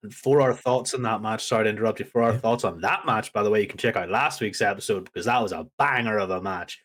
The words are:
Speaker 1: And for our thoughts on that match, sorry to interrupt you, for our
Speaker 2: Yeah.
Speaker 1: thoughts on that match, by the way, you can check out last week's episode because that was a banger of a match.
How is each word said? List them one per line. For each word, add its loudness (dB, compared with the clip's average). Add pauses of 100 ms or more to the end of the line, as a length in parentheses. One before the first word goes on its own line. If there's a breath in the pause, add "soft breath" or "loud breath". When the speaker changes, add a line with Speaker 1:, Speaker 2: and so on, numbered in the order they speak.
Speaker 1:
And -16
for 2
our 4
thoughts 0
on -4
that -2
match, -4
sorry 2
to 4
interrupt -2
you, -6
for 2
our 4
Speaker 2:
Yeah. 0
Speaker 1:
thoughts 0
on -2
that -2
match, 0
by 0
the 2
way, 4
you 0
can -16
check 0
out -2
last 0
week's -4
episode 0
because -8
that 2
was -2
a -10 (100)
banger 0
of -2
a -2
match. -8